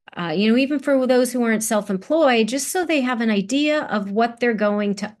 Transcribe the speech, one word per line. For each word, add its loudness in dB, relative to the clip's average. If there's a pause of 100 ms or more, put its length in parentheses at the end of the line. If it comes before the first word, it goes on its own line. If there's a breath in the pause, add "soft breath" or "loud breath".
(160)
uh, -6
you 2
know, 4
even 0
for 0
those 2
who -2
aren't 0
self-employed, 0
just -6
so -2
they 0
have -2
an 0
idea 0
of -4
what 0
they're 0
going 0
to -8